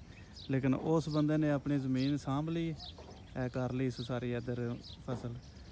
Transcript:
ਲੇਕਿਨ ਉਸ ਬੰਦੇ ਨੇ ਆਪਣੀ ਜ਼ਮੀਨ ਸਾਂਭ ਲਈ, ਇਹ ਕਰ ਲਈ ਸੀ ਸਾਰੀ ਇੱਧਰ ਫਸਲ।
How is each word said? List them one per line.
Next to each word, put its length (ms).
ਲੇਕਿਨ 240
ਉਸ 340
ਬੰਦੇ 280
ਨੇ 140
ਆਪਣੀ 280
ਜ਼ਮੀਨ 380
ਸਾਂਭ 320
ਲਈ, 260
ਇਹ 40
ਕਰ 240
ਲਈ 180
ਸੀ 140
ਸਾਰੀ 300
ਇੱਧਰ 400
ਫਸਲ। 260